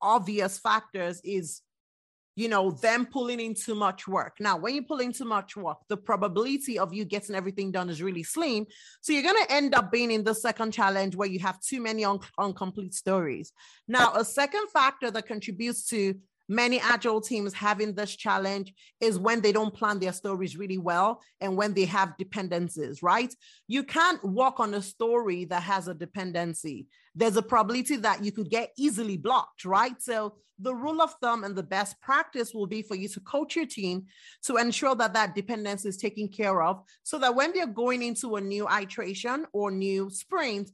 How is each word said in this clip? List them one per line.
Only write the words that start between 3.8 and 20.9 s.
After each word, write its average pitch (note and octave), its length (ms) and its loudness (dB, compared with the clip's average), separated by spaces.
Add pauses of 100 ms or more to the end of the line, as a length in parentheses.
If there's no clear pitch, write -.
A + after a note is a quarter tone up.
work. F#3 320 -2
Now, G3+ 180 2
when G#3+ 160 -4
you C#4+ 100 -4
pull D4 160 -4
in B3 120 -2
too B3+ 140 -8
much G#3 320 -4
work, E3 220 -4 (100)
the G#3 80 -2
probability G#3+ 840 0
of F3+ 140 0
you G#3 100 -4
getting G3+ 320 -6
everything F#3+ 360 -4
done F3+ 180 -2
is D#3+ 120 -6
really F3+ 220 -4
slim. A#3+ 440 -2 (340)
So - 100 -2
you're C#4+ 100 4
gonna F#4 280 4
end C#4 260 4
up A3+ 160 4
being A#3 200 2
in G#3+ 120 2
the A3 100 2
second A3 380 0
challenge G3 440 2
where G3 120 -2
you F#3 120 -4
have F#3 220 -2
too B3+ 200 -4
many A3 240 -2
un-, G3 160 0 (180)
incomplete F#3+ 540 -4
stories. E3+ 580 -2 (360)
Now, A#3+ 280 6
a A3+ 80 4
second G4+ 460 0
factor C4+ 420 2
that G#3+ 160 -6
contributes A3 640 -6
to G3 300 0 (280)
many A#3+ 340 2
Agile A3+ 400 2
teams G3+ 320 -4
having G#3 420 0
this G3+ 180 -4
challenge G3 600 -2 (260)
is A3 180 2
when A3 220 2
they G#3 140 6
don't G#3+ 200 2
plan G#3 260 0
their F#3 120 -2
stories F#3 460 -4
really F#3+ 200 -4
well F3+ 440 2 (180)